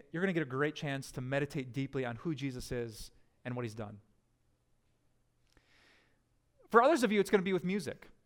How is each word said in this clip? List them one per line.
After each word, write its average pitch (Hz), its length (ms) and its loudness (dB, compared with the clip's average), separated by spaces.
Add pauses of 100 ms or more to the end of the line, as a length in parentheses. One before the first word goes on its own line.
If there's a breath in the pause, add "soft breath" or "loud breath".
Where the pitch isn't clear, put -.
(120)
you're 165 100 -6
gonna 190 100 0
get 165 120 0
a - 20 -10
great 143 300 -2
chance 139 360 -6
to 135 100 -8
meditate 135 520 -4
deeply 135 320 -4
on 120 120 -6
who 165 160 -4
Jesus 127 380 -8
is 117 400 -8 (320)
and 123 100 -6
what 123 120 -6
he's 107 80 -8
done. 104 240 -10 (2750 soft breath)
For 233 120 10
others 269 220 8
of 208 80 4
you, 208 80 4
it's 190 100 2
gonna 196 140 6
be 196 80 -2
with 175 140 0
music. 185 420 -6 (180)